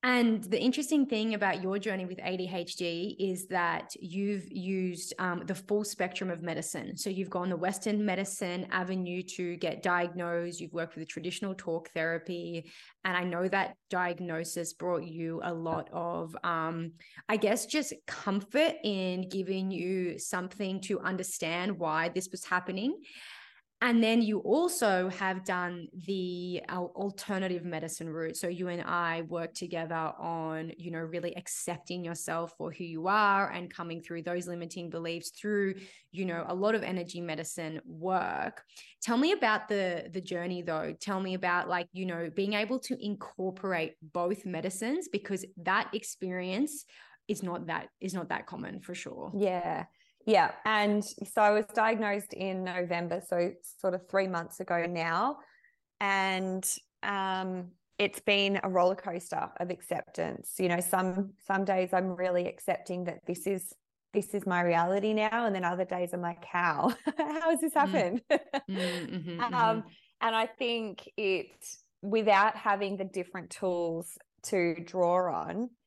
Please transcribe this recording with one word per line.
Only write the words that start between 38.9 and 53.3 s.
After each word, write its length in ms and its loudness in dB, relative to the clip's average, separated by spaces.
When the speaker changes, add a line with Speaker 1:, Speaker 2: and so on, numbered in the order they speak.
Speaker 1:
Tell 160 2
me 160 4
about 380 2
the, 420 0
the 80 -4
journey 400 -4
though. 400 -2
Tell 180 -2
me 140 -2
about, 340 2
like, 280 -2
you 100 -4
know, 320 -2
being 160 0
able 280 0
to 220 -6
incorporate 1000 -2
both 420 -2
medicines, 640 -2
because 380 -4
that 320 2
experience 880 -2
is 140 -2
not 260 -4
that, 200 -2
is 140 -4
not 160 -4
that 180 -2
common 340 -8
for 140 -12
sure. 400 -10
Speaker 2:
Yeah. 520 0
Yeah. 240 8
And 360 4
so 380 -2
I 100 8
was 140 6
diagnosed 600 2
in 280 -4
November, 640 -2
so 260 2